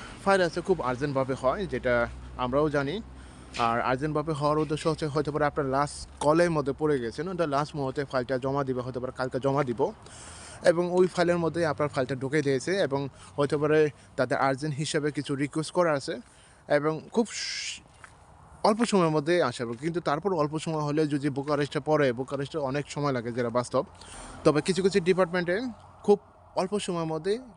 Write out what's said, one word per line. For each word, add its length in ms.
ফাইল 160
আছে 200
খুব 200
আর্জেন্টভাবে 540
হয়, 320
যেটা 420
আমরাও 340
জানি। 300
আর 220
আর্জেন্টভাবে 520
হওয়ার 260
উদ্দেশ্য 300
হচ্ছে 180
হয়তো 260
পারে 140
আপনার 200
লাস্ট 420
কলের 300
মধ্যে 280
পড়ে 200
গেছেন, 300
ওটা 180
লাস্ট 300
মুহূর্তে 280
ফাইলটা 340
জমা 260
দিবে, 160
হয়তো 200
পারে 160
কালকে 240
জমা 240
দিব, 280
এবং 300
ওই 140
ফাইলের 320
মধ্যে 280
আপনার 220
ফাইলটা 260
ঢুকে 280
দিয়েছে 340
এবং 320
হয়তো 220
পারে 300
তাদের 220
আর্জেন্ট 360
হিসাবে 360
কিছু 240
রিকোয়েস্ট 380
করা 200
আছে 280
এবং 320
খুব 140
স-, 540
অল্প 220
সময়ের 260
মধ্যে 320
আসা 220
হবে। 120
কিন্তু 240
তারপর 340
অল্প 240
সময় 240
হলে 240
যদি 240
বুকারেস্টে 500
পড়ে, 320
বুকারেস্টে 460
অনেক 320
সময় 220
লাগে, 200
যেটা 180
বাস্তব। 340
তবে 160
কিছু 220
কিছু 180
ডিপার্টমেন্টে 600
খুব 180
অল্প 220
সময়ের 280
মধ্যে 320